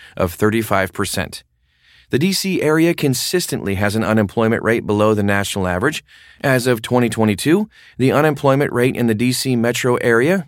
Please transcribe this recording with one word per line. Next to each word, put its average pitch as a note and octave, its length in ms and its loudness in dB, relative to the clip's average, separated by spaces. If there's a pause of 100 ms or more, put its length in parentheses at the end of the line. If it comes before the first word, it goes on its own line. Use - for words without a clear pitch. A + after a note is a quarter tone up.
(160)
of F2+ 160 0
thirty-five G#2+ 640 0
percent. - 500 -6 (680)
The B2 80 0
D F#3+ 140 0
C F#3 280 -2
area D#3+ 320 2
consistently C3+ 800 -2
has G#2 200 -2
an A2 80 0
unemployment A2 600 0
rate A2+ 220 0
below G#2+ 300 2
the G#2 80 0
national G2+ 440 -2
average. G#2 380 -4 (340)
As B2+ 280 0
of A#2 160 0
twenty B2 260 0
twenty-two, A#2 580 0 (300)
the B2+ 140 2
unemployment C#3+ 600 2
rate B2 240 0
in A#2+ 120 0
the A2+ 80 2
D B2 180 0
C B2+ 220 -2
metro A#2+ 400 0
area C3 520 2